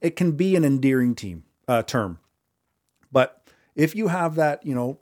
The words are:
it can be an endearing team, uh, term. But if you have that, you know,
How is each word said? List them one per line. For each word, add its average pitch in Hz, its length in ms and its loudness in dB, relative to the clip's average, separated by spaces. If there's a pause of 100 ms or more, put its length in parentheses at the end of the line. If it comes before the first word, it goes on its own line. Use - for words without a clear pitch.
it 165 140 -2
can 180 160 0
be 185 240 0
an 165 100 2
endearing 131 480 2
team, 90 300 -10 (240)
uh, 117 160 2
term. 98 340 -4 (920)
But 131 360 0 (280)
if 156 180 2
you 214 140 -2
have 170 260 -2
that, 151 320 -2
you 147 80 -6
know, 123 280 -4